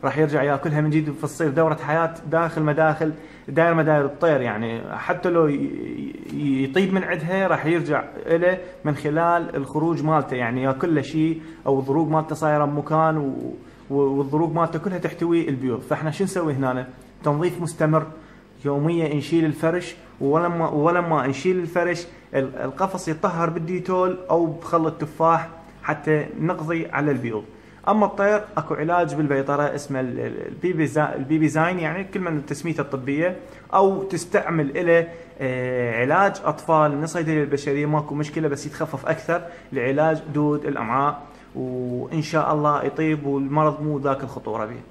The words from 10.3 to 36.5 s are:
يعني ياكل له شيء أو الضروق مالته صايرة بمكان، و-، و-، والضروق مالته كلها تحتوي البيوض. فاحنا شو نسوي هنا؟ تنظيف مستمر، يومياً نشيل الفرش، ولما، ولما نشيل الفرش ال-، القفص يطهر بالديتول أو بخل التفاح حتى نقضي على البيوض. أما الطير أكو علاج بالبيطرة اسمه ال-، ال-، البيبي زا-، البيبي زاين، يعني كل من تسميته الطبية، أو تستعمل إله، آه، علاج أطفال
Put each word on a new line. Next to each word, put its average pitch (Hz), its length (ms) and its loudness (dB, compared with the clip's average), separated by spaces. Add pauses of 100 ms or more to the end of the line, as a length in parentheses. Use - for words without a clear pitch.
يعني 123 280 -2
ياكل 135 320 2
له 147 60 2
شيء 160 400 -2 (240)
أو 135 140 2
الضروق 139 280 0
مالته 156 280 0
صايرة 151 300 2
بمكان، 156 520 2
و-، 139 360 -4 (360)
و-، 139 60 -2
والضروق 143 580 2
مالته 165 260 0
كلها 185 180 -4
تحتوي 170 520 0
البيوض. 127 320 -2
فاحنا 151 300 -2
شو 175 120 -2
نسوي 175 300 -2
هنا؟ 127 340 -2 (360)
تنظيف 170 380 0
مستمر، 156 440 2 (600)
يومياً 151 500 0
نشيل 160 300 2
الفرش، 165 500 -2 (260)
ولما، 165 480 2
ولما 156 580 2
نشيل 180 320 0
الفرش 170 480 -2 (260)
ال-، 135 220 -2
القفص 180 520 -4
يطهر 165 420 0
بالديتول 180 680 0 (120)
أو 170 160 4
بخل 160 420 0
التفاح 156 640 0 (340)
حتى 156 420 0 (140)
نقضي 165 480 -2
على 143 240 0
البيوض. 120 320 -4 (440)
أما 208 180 4
الطير 202 360 2 (160)
أكو 151 160 -4
علاج 160 420 0
بالبيطرة 143 600 0
اسمه 139 240 -6
ال-، 127 200 -4
ال-، 117 280 -6
البيبي 160 400 0
زا-، 143 280 0
البيبي 151 320 2
زاين، 160 320 0
يعني 165 240 -4
كل 190 160 -6
من 160 260 -2
تسميته 151 360 -4
الطبية، 143 540 -2 (380)
أو 196 300 4
تستعمل 160 760 -2
إله، 170 300 4 (320)
آه، 127 640 -2
علاج 190 440 4
أطفال 151 520 2